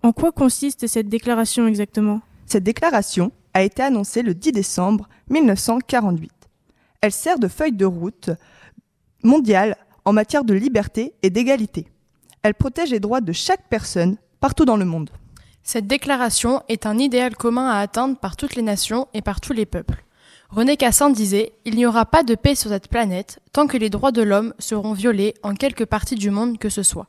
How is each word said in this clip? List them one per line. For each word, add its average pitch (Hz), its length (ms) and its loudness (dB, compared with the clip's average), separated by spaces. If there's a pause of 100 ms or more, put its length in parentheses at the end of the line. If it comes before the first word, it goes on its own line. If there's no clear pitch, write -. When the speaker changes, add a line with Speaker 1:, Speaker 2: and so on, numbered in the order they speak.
Speaker 1:
En 233 100 4
quoi 330 200 0
consiste 269 560 0
cette 220 200 -2
déclaration 226 600 0
exactement ? 208 520 0 (280)
Speaker 2:
Cette 196 160 0
déclaration 220 680 0 (220)
a 190 80 4
été 202 220 0
annoncée 240 400 0
le 214 100 0
dix 196 180 -2
décembre 202 560 -2 (220)
mille 302 160 4
neuf 196 140 4
cent 233 180 0
quarante-huit. 202 560 -2 (680)
Elle 208 100 2
sert 330 260 -2
de 226 100 0
feuille 254 260 -2
de 196 120 2
route 180 460 -4 (920)
mondiale 220 560 4 (260)
en 208 100 2
matière 220 320 2
de 214 100 4
liberté 220 680 0
et 190 80 4
d'égalité. 220 560 -2 (560)
Elle 214 140 2
protège 294 340 -2
les 240 100 0
droits 214 220 -2
de 175 120 -4
chaque - 360 -2
personne 196 480 -2 (220)
partout 294 260 2
dans 233 120 4
le 190 80 0
monde. 165 260 -4 (500)
Speaker 3:
Cette 220 240 -6
déclaration 247 840 -2
est 226 180 -4
un 214 100 -2
idéal 247 380 0
commun 247 340 -2
à 220 80 0
atteindre 240 400 -2
par 190 180 -8
toutes - 200 -8
les 240 80 -4
nations 220 500 -2
et 214 80 -6
par 196 200 -6
tous - 120 -6
les 220 140 -2
peuples. - 360 -8 (460)
René 247 280 2
Cassin 269 320 2
disait : « 214 440 0 (120)
Il 220 100 -4
n'y 240 120 4
aura 226 180 2
pas 320 160 4
de 233 140 2
paix 277 180 2
sur 233 160 -4
cette 196 180 -4
planète 208 520 -4 (140)
tant 294 120 4
que 277 100 -2
les 220 140 0
droits 208 220 0
de 233 100 2
l'homme 208 380 2
seront 214 340 -4
violés 202 480 0
en 202 140 -4
quelque 269 280 -2
partie 214 300 -4
du 208 160 -2
monde 220 300 -2
que 220 100 -4
ce 196 140 -4
soit. » 180 260 -2